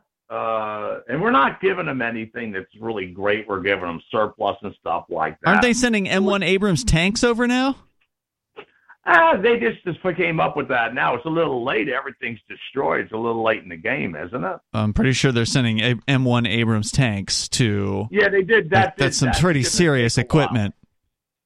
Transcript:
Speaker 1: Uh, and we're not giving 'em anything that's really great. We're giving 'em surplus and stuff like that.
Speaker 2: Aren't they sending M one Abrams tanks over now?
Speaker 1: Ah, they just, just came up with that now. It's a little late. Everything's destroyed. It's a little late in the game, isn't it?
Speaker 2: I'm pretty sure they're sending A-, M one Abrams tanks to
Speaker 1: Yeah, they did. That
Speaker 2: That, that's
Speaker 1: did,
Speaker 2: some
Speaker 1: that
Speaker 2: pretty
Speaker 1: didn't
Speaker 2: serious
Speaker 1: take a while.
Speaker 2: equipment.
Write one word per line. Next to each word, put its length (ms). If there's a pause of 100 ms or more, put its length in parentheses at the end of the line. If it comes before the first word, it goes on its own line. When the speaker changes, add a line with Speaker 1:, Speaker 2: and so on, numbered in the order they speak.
(300)
Speaker 1:
Uh, 760
and 120
we're 100
not 300
giving 280
'em 140
anything 500
that's 280
really 260
great. 400
We're 140
giving 280
'em 120 (100)
surplus 520
and 180
stuff 280
like 320
that. 100
Speaker 2:
Aren't 120
they 100
sending 360
M 160
one 180
Abrams 420
tanks 380
over 240
now? 300 (1300)
Speaker 1:
Ah, 320
they 200
just, 240
just 160 (160)
came 240
up 160
with 100
that 260
now. 220
It's 120
a 40
little 340
late. 240
Everything's 600
destroyed. 560
It's 80
a 40
little 280
late 180
in 60
the 80
game, 400
isn't 260
it? 160 (160)
Speaker 2:
I'm 180
pretty 200
sure 180
they're 140
sending 360
A-, 140 (140)
M 160
one 200
Abrams 460
tanks 600
to 600
Speaker 1:
Yeah, 180
they 140
did. 280
That 0
Speaker 2:
That, 260
that's 200
Speaker 1:
did, 40
Speaker 2:
some 80
Speaker 1:
that 120
Speaker 2:
pretty 200
Speaker 1:
didn't 140
Speaker 2:
serious 420
Speaker 1:
take 160
a 40
while. 100
Speaker 2:
equipment. 280 (720)